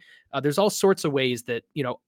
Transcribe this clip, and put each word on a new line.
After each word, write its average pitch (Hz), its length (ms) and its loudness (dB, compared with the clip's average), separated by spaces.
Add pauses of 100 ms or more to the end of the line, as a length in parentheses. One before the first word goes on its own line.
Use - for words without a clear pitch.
(320)
Uh, 139 80 -4
there's 143 160 0
all 202 140 4
sorts 196 340 2
of 156 80 0
ways 127 300 0
that, 117 220 -6 (100)
you 151 80 -4
know, 123 260 -6